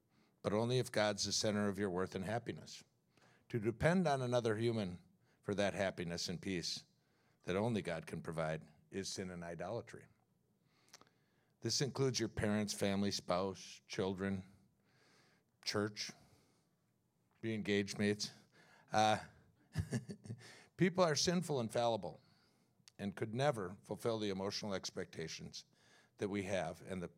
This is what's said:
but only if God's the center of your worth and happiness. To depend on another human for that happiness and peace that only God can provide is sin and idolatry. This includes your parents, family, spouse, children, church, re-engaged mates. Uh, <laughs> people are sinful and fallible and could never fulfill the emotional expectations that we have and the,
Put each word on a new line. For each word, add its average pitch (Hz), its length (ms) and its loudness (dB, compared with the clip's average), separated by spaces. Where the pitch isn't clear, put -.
but 98 120 2
only 117 240 4
if 120 120 0
God's 104 360 2
the 101 60 -2
center 104 360 2
of 95 100 0
your 101 120 2
worth 90 240 -2
and 95 100 -4
happiness. 107 580 -6
To 123 80 0
depend 151 500 4
on 135 140 4
another 120 340 2
human 110 400 0
for 104 120 -2
that 95 200 2
happiness 90 540 -2
and 85 120 -6
peace 90 420 -4
that 90 120 0
only 107 260 2
God 82 240 -4
can 82 160 -8
provide 80 400 -2
is 98 160 -6
sin 92 260 -6
and 87 120 -10
idolatry. 87 600 -8
This 113 180 0
includes 131 380 2
your 113 100 2
parents, 104 440 2
family, 101 380 4
spouse, 92 800 -2
children, 95 540 0
church, 107 460 -2
re-engaged 104 560 2
mates. 104 320 2
Uh, 107 240 6
<laughs> - 1040 -6
people 185 280 4
are 156 100 4
sinful 160 460 2
and 113 100 -2
fallible 113 500 0
and 101 160 -4
could 113 200 -4
never 117 380 0
fulfill 113 320 -2
the 104 120 0
emotional 98 440 -2
expectations 82 920 -8
that 104 100 -2
we 101 140 -2
have 92 340 -2
and 90 140 -4
the, 85 160 -8